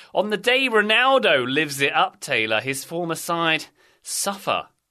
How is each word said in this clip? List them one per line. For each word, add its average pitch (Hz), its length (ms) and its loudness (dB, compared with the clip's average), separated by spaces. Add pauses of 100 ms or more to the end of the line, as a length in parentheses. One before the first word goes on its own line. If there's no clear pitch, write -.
(140)
on 208 180 0
the 208 60 -2
day 254 320 0
Ronaldo 214 800 4
lives 139 340 -2
it 147 120 0
up, 175 260 0
Taylor, 110 400 0
his 135 240 -6
former 165 320 -6
side 165 480 -2 (380)
suffer. 139 640 -6 (240)